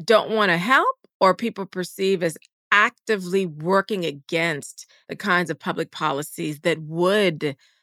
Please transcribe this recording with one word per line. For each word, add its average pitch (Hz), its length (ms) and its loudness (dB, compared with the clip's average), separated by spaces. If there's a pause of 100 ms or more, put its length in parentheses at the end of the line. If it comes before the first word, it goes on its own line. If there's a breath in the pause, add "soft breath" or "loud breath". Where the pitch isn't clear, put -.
don't 214 280 4
wanna 202 260 2
help 277 380 2 (240)
or 185 160 6
people 208 300 -6
perceive 185 580 -4
as 160 140 -2 (340)
actively 196 720 0
working 180 600 -2
against 151 800 -6 (240 soft breath)
the - 60 -8
kinds 180 340 0
of 156 100 -6
public 170 320 -6
policies 151 680 -6
that 160 180 0
would 165 760 0 (280)